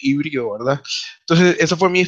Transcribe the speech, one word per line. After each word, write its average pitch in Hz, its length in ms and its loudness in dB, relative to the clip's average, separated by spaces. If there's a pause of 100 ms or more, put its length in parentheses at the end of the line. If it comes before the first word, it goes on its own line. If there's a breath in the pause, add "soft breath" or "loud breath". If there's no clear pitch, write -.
híbrido, 135 500 -2
¿verdad? 127 280 -2 (400 loud breath)
Entonces, 175 380 4
esa 160 180 0
fue 185 120 2
mi 180 200 0